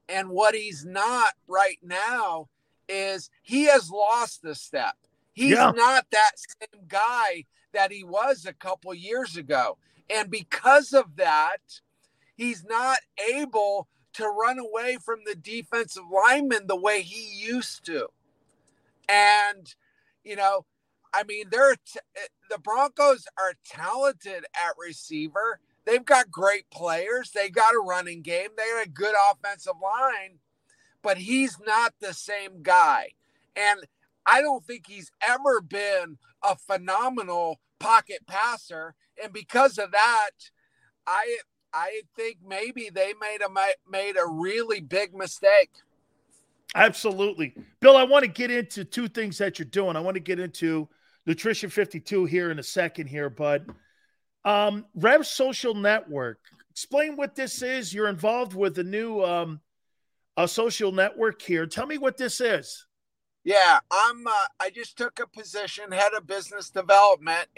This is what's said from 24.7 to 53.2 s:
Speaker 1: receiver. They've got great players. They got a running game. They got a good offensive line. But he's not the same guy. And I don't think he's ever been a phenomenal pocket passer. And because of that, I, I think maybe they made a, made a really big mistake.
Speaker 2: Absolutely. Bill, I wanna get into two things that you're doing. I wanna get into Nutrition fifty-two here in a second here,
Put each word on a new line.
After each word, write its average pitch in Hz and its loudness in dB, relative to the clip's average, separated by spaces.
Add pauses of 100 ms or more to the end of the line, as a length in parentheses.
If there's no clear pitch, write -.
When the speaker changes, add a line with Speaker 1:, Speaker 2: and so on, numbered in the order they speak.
Speaker 1:
receiver. 170 -8 (240)
They've 240 0
got 247 4
great 196 0
players. 180 -4
They 202 -4
got 220 4
a 233 2
running 180 -4
game. 175 -6
They 220 -4 (100)
got 226 -4
a 170 -18
good 202 -2 (160)
offensive 196 -8
line. 196 -4 (640)
But 190 0
he's 254 -2
not 226 0
the 196 -10
same 196 -12
guy. 165 4 (440)
And 202 0 (400)
I 247 6
don't 277 -4
think 240 -16
he's 196 -20 (140)
ever 254 2
been 185 -4 (240)
a 196 0
phenomenal 190 -4 (180)
pocket 208 0
passer. 190 -8 (280)
And 208 -16
because 214 0
of 196 -6
that, 214 2 (760)
I, 220 -4 (340)
I 196 -6 (140)
think 226 -10
maybe 220 -10
they 190 -2
made 214 -8
a, 202 -2 (420)
made 196 -4
a 175 2
really 202 -4
big 180 -4
mistake. 196 4 (1040)
Speaker 2:
Absolutely. 190 2 (260)
Bill, 269 12
I 262 6
wanna 269 6
get 240 -4
into 202 -4
two 240 -6
things 208 -6
that 202 -4
you're 165 -10
doing. 180 -2
I 160 -4
wanna 190 -4
get 175 -6
into 165 -4 (380)
Nutrition 196 -4
fifty-two 190 -2
here 170 -2
in 151 -8
a 139 -10
second 165 -4
here, 143 -8